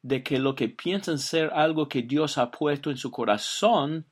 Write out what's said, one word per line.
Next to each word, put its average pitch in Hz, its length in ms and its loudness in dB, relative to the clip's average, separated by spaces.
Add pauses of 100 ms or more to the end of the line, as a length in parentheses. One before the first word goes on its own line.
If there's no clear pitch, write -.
de 127 200 -2
que 135 160 0
lo 135 160 2
que 117 140 0
piensan 175 500 -2
ser 160 340 0
algo 156 360 2
que 127 140 -2
Dios 143 360 0
ha 123 120 2
puesto 147 400 -2
en 135 60 -2
su 127 140 -8
corazón 147 1000 2